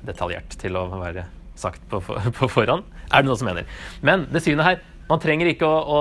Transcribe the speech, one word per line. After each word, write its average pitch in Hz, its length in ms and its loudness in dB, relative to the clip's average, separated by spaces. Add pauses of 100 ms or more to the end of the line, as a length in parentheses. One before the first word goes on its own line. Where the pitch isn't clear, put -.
detaljert 87 540 -6
til 92 200 -4
å 90 160 -4
være 90 320 -8 (320)
sagt - 320 -6
på 98 120 -2
for-, 110 280 -4
<laughs> - 80 -10
på 127 120 2
forhånd, 127 360 2 (220)
er - 120 6
det 135 80 2
noen 113 100 0
som 117 120 -2
mener. 85 180 -6 (360)
Men 160 280 4
det 160 120 2
synet 156 200 4
her, 180 200 2 (240)
man 156 120 4
trenger 160 300 2
ikke 160 180 2
å, 156 100 4
å 147 220 2